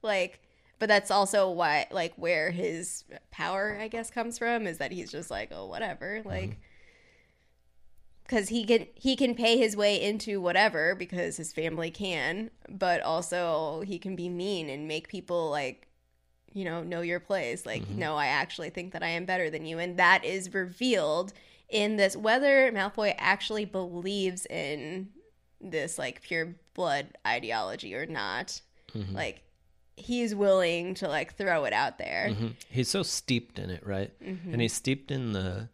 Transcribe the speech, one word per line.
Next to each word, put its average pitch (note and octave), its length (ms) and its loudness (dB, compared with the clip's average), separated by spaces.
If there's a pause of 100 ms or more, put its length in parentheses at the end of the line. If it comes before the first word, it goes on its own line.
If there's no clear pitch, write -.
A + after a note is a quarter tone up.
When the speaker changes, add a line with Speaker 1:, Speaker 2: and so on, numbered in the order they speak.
Speaker 1:
Like, F#3+ 380 0 (380)
but A3 100 0
that's G3+ 220 6
also G3 400 6
why, D#3+ 400 4
like, E3+ 260 -2
where E3+ 340 2
his E3+ 540 -4 (260)
power, G3 500 -2
I A3 80 -6
guess, A3+ 220 -8
comes A#3 280 -6
from, A#3 280 0
is E3 120 -4
that C#3 140 -4
he's F3+ 180 -8
just D3 200 -10
like, G#2 200 -6
"Oh, F#2+ 160 -10
whatever." E3 520 -8
Speaker 2:
Mm-hmm. G#3+ 100 -12
Speaker 1:
Like, G2 300 -6 (1700)
'cause G#3 220 0
he A3+ 140 0
can, A3+ 300 4
he C4 220 2
can B3 180 2
pay A#3 220 4
his A3 200 4
way G#3 240 4
into G#3 420 -2
whatever F3 520 4
because F3 440 -4
his - 140 -10
family E3 380 -4
can, F3+ 600 -4 (180)
but F#3 320 2
also D#3+ 840 0
he F#3+ 120 -6
can F#3+ 180 -6
be F3 120 -4
mean F3 400 -2
and D3 200 -8
make D#3 200 -4
people, F3 420 -2
like, C#3+ 380 -4 (680)
you G3 100 -4
know, E3 180 -4
know E3+ 200 -6
your F3 180 -2
place. F3 460 -2
Like, - 160 -4
Speaker 2:
Mm-hmm. G2 160 -6
Speaker 1:
"No, D#3 180 -2
I C#3+ 120 2
actually D3 420 -2
think F3+ 240 -10
that E3+ 80 -4
I E3+ 60 -2
am E3+ 180 -4
better F3+ 240 0
than D#3+ 160 -6
you." E3 120 -6
And F3 200 -4
that F3+ 260 8
is F#3 300 -4
revealed F#3 800 0 (340)
in G#3+ 280 2
this, G3+ 200 6
whether C4 560 6
Malfoy G3+ 460 0
actually G3+ 480 0
believes F#3 800 -4
in D#3 640 -6 (500)
this, D#3+ 380 -4
like, B2+ 240 -6
pure E3+ 320 -4 (200)
blood C#3+ 420 -2 (100)
ideology A2 680 -2
or C#3+ 120 -6
not, A#2+ 540 -6 (340)
Speaker 2:
Mm-hmm. F#2+ 200 -6
Speaker 1:
like, A2+ 280 -6 (540)
he's A#3+ 380 -2
willing F#3 600 4
to, F#3 140 -4
like, D3 280 -2
throw E3+ 280 2
it G#2+ 80 0
out A#2+ 260 0
there. F2+ 320 -2
Speaker 2:
Mm-hmm. A2 180 -2 (200)
He's B2+ 200 0
so G3 140 0
steeped - 560 -2
in F#2 120 -6
it, F2 160 -8
right? G2 260 -4 (100)
Speaker 1:
Mm-hmm. F3+ 300 -8
Speaker 2:
And A#2+ 100 0
he's A2+ 120 2
steeped - 360 -2
in B2+ 220 -2
the F#2+ 420 -2